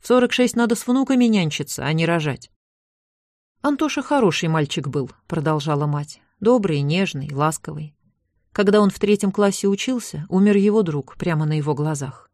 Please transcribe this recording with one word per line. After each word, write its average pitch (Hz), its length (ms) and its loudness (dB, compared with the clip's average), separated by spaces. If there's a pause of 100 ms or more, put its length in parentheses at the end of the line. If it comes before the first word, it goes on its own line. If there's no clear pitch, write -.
"В - 60 -20
сорок 247 260 4
шесть 240 240 0
надо 233 180 2
с - 120 -8
внуками 254 380 2
нянчиться, 160 600 -2
а 143 80 -2
не 160 120 0
рожать". 160 460 -2 (1120)
"Антоша 294 400 -2
хороший 202 480 0
мальчик 151 380 -2
был", — 135 220 -4 (160)
продолжала 151 600 -2
мать. 147 340 -6 (200)
"Добрый, 196 420 2
нежный, 165 500 -2
ласковый. 151 640 -4 (600)
Когда 208 260 4
он 196 100 4
в - 100 -8
третьем 202 320 2
классе 202 340 0
учился, 196 600 -4
умер 202 280 4
его 208 260 4
друг 151 340 -4
прямо 156 280 -2
на 151 120 0
его 147 180 -2
глазах. 147 600 -6